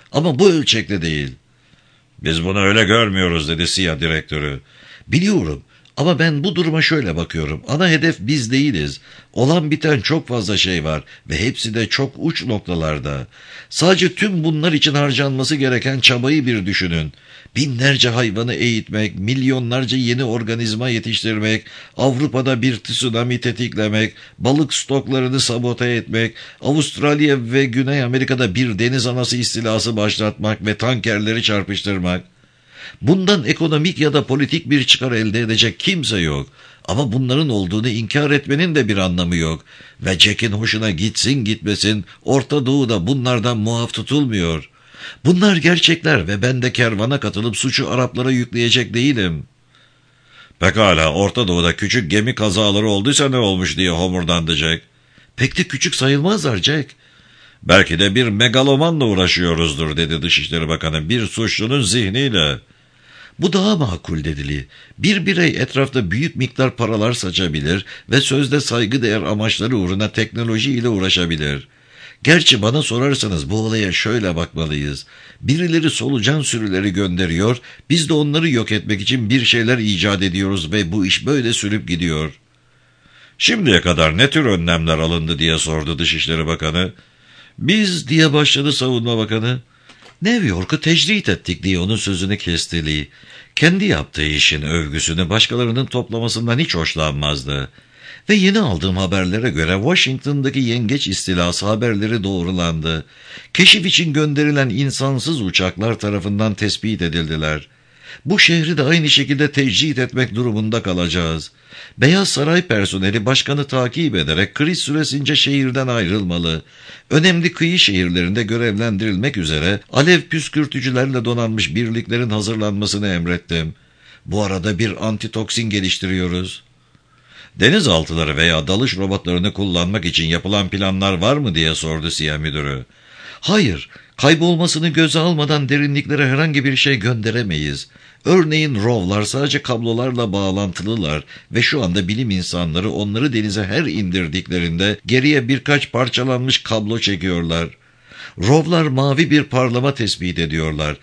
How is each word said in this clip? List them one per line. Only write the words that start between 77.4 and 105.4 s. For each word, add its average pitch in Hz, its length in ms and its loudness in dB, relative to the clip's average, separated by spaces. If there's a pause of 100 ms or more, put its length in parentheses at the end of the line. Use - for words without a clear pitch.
biz 156 180 0
de 160 40 0
onları 151 380 2
yok 110 220 0
etmek 104 280 -2
için 110 300 -2
bir 123 140 2
şeyler 117 340 2
icat 101 440 0
ediyoruz 95 500 -2
ve 98 200 0
bu 98 140 0
iş - 200 -2
böyle 123 260 0
sürüp 104 360 -2
gidiyor." 80 440 -2 (1080)
"Şimdiye 156 420 4
kadar 82 380 2
ne 139 120 4
tür 156 140 2
önlemler 85 540 2
alındı?" 80 400 -2
diye 80 200 2
sordu 78 400 -2
Dışişleri 80 480 -2
Bakanı. 82 460 -2 (640)
"Biz," 180 500 0
diye 160 240 4
başladı 143 400 2
Savunma 120 460 0
Bakanı. 113 420 -2 (640)
"New 214 240 2
York'u 92 340 -2
tecrit 170 480 2
ettik." - 340 -2
diye 92 160 0
onun 101 180 0
sözünü 98 420 -2
kesti 85 480 -4
Lee. 76 200 -2 (500)
Kendi 175 280 4
yaptığı 82 400 0
işin 76 380 0
övgüsünü 80 640 -2
başkalarının 120 580 0
toplamasından 117 720 -2
hiç 165 160 -2
hoşlanmazdı. 73 920 -2 (600)
"Ve 208 60 4
yeni 196 240 4
aldığım 92 380 0
haberlere 95 540 0
göre 80 260 0
Washington'daki 135 840 0
yengeç 117 500 0
istilası 90 580 -2
haberleri 110 580 0
doğrulandı. 85 800 -2 (500)
Keşif 196 320 4
için 165 260 0
gönderilen 147 560 2
insansız 135 760 -2